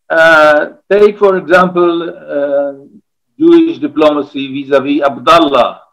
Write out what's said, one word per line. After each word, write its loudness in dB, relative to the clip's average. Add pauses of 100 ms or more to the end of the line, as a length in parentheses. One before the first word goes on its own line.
Uh, 2 (140)
take, 2
for 0
example, -2 (460)
uh, -4 (640)
Jewish 2
diplomacy -2 (100)
vis-à-vis -2
Abdallah, 0 (100)